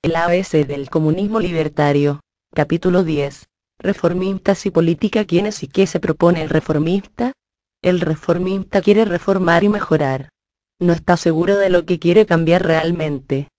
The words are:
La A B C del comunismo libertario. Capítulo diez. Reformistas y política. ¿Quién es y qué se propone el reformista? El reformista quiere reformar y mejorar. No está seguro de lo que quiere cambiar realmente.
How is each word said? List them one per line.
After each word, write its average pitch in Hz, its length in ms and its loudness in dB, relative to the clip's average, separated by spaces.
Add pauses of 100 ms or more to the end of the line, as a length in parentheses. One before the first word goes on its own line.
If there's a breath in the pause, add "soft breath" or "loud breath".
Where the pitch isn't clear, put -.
La 165 160 -2
A - 20 0
B 180 160 0
C 156 220 0
del 139 240 -8
comunismo 185 500 0
libertario. 147 840 0 (340)
Capítulo 175 480 0
diez. 143 420 -4 (320)
Reformistas 185 880 -2
y 196 60 -2
política. 170 540 0
¿Quién 175 200 0
es 214 160 -6
y - 60 -12
qué 190 180 2
se 180 140 -4
propone 170 420 0
el 151 80 -6
reformista? 170 800 -2 (520)
El 180 180 2
reformista 180 800 -2
quiere 208 240 4
reformar 175 580 0
y 208 60 4
mejorar. 143 600 -2 (500)
No 175 140 2
está 165 220 0
seguro 170 420 0
de 196 120 2
lo 175 160 2
que 175 140 -2
quiere 175 260 4
cambiar 165 400 2
realmente. 160 920 -2